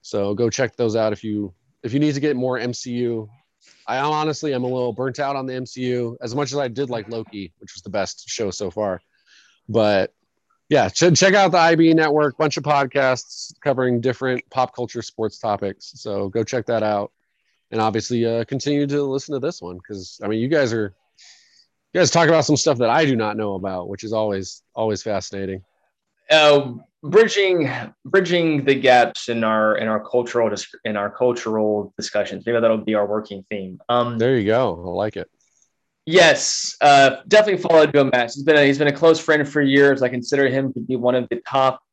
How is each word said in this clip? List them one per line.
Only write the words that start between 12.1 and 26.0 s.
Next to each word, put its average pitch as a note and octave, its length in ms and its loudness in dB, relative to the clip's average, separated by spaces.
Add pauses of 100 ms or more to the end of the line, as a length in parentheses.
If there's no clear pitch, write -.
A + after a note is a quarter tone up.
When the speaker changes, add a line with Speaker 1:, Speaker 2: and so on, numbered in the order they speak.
Speaker 1:
bunch D#3 200 0
of C#3 80 -8
podcasts C#3 960 -2
covering B2+ 400 0
different B2+ 500 -4
pop B2+ 240 -2
culture A#2+ 280 -8
sports - 360 -8
topics. G2+ 580 -6
So G2+ 320 -6
go A2 160 -4
check A#2 220 -6
that A2+ 160 -2
out. G#2+ 300 -2 (600)
And A2+ 80 -4
obviously, A2 440 -2
uh, A#2 200 -2
continue C#3+ 420 -4
to C#3+ 160 -2
listen C#3 320 -6
to C3+ 60 -6
this D#3 200 -8
one, F2+ 200 -14
'cause, F#2+ 420 -16
I G#2 60 -6
mean, A2 100 -2
you A#2+ 100 -2
guys C#3+ 240 0
are, G#2+ 220 -4 (960)
you F3 80 0
guys D#3+ 100 4
talk E3+ 180 4
about D#3+ 160 4
some D3+ 120 2
stuff C3+ 220 0
that A#2 120 2
I D#3 140 2
do C3+ 120 2
not G#2+ 200 -2
know G#2+ 180 -4
about, F#2+ 340 -8
which G2 160 -12
is G#2+ 80 -8
always, G#2 500 -4 (120)
always A2 280 -4
fascinating. F#2+ 640 -8 (680)